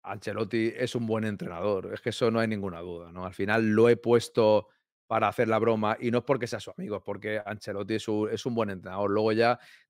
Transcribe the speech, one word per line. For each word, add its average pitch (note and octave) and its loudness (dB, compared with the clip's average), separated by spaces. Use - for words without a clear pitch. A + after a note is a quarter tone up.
Ancelotti G#2+ -4
es B2 -4
un A#2 -2
buen A2 0
entrenador, F#2+ -4
es A2 -10
que A#2+ -2
eso A2+ 0
no A2+ 2
hay A2+ 2
ninguna G2 -6
duda, E2+ -12
¿no? F#2 -8
Al F2+ -8
final G#2+ 2
lo A2+ 8
he A#2+ 6
puesto A2+ 4
para A2 2
hacer A2 0
la A2 2
broma A2 2
y A#2+ -2
no A#2+ 2
es A#2 -2
porque B2 0
sea A2 -8
su - -14
amigo, C3+ -8
es F#2+ -8
porque G#2 -6
Ancelotti G2+ -6
es G#2+ -4
un, G#2+ 0
es A2 -4
un B2 -2
buen A2 0
entrenador. F#2+ -4
Luego G#2+ 2
ya A#2 4